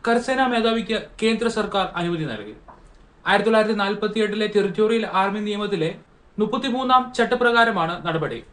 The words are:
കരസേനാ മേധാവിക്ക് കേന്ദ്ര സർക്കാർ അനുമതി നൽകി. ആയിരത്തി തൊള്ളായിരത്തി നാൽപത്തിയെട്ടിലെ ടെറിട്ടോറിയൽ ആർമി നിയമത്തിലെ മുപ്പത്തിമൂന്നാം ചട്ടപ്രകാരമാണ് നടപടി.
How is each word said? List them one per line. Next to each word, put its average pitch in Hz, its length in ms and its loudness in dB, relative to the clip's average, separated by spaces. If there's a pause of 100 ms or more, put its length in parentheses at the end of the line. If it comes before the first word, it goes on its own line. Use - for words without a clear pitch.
കരസേനാ 254 380 2
മേധാവിക്ക് 226 560 0 (200)
കേന്ദ്ര 226 260 0
സർക്കാർ 202 360 -2 (120)
അനുമതി 170 280 -2
നൽകി. 107 300 -10 (720)
ആയിരത്തി 196 220 2
തൊള്ളായിരത്തി 220 260 4
നാൽപത്തിയെട്ടിലെ 208 720 -2
ടെറിട്ടോറിയൽ 208 600 2
ആർമി 196 320 0
നിയമത്തിലെ 202 560 -4 (440)
മുപ്പത്തിമൂന്നാം 254 800 2
ചട്ടപ്രകാരമാണ് 226 880 2
നടപടി. 147 460 -4